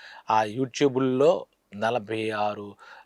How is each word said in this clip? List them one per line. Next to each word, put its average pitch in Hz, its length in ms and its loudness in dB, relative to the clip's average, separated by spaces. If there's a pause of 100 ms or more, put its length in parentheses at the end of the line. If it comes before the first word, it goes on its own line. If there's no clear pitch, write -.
(300)
ఆ 110 140 4
YouTube-ల్లో 131 1000 2 (300)
నలభై 110 540 -2
ఆరు, 104 460 -4 (300)